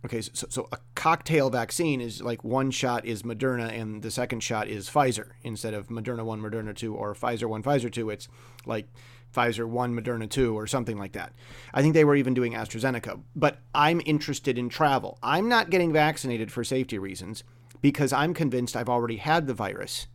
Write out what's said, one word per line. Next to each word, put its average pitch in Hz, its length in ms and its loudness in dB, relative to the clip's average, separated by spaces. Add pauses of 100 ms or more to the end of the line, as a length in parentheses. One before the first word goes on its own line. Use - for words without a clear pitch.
Okay, 117 160 -4
so, - 140 -10
so, - 160 -8
so - 200 -6
a 120 60 -6 (180)
cocktail 156 540 2
vaccine 131 500 0
is, 117 220 -8
like, 117 240 -4
one 131 260 2
shot 123 360 0
is 107 160 -4
Moderna 117 500 -2
and 107 300 -6
the 110 80 -6
second 120 300 -2
shot 107 280 -2
is 104 180 -6
Pfizer. 127 440 2 (120)
Instead 110 300 -6
of 104 160 -6
Moderna 117 340 -6
one, 110 200 -6
Moderna 107 340 -6
two, 110 180 -6
or 104 200 -4
Pfizer 117 340 -2
one, 110 140 -4
Pfizer 131 280 2
two, 110 200 -4
it's, - 180 -10 (380)
like, 113 200 -4 (480)
Pfizer 117 320 2
one, 120 320 -2
Moderna 113 300 -4
two, 120 260 2
or 107 120 -4
something 117 320 -2
like 98 140 -8
that. 92 200 -10 (400)
I 131 80 2
think 156 140 6
they 156 100 10
were 143 120 6
even 131 180 2
doing 120 180 0
AstraZeneca. 113 680 -4 (160)
But 151 260 2 (140)
I'm 156 300 4
interested 147 540 0
in 123 100 -2
travel. 135 540 2
I'm 165 260 2
not 220 220 4
getting 175 200 4
vaccinated 143 600 2
for 120 120 -4
safety 127 340 -2
reasons 95 440 -8 (380)
because 139 320 4
I'm 151 220 2
convinced 127 420 0
I've 120 140 -2
already 117 260 2
had 156 300 2
the 127 80 -2
virus. 98 600 -6